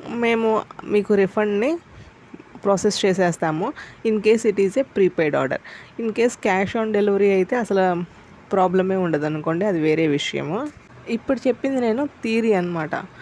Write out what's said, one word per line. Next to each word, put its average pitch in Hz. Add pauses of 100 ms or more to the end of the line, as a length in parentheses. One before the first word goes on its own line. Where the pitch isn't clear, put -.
(240)
మేము 226 (320)
మీకు 208
రిఫండ్‌ని 208 (920)
ప్రాసెస్ 196
చేసేస్తాము. 175 (420)
In 220
case 220
it 196
is 196
a 269 (120)
prepaid 175
order. 135 (400)
In 233 (120)
case 240 (120)
cash 190
on 220
delivery 202
అయితే 185
అసలు 196 (640)
ప్రాబ్లమే 185
ఉండదనుకోండి, 160
అది 180
వేరే 156
విషయము." 143 (500)
ఇప్పుడు 240
చెప్పింది 262
నేను 240 (200)
థియరీ 226
అన్నమాట. 175 (280)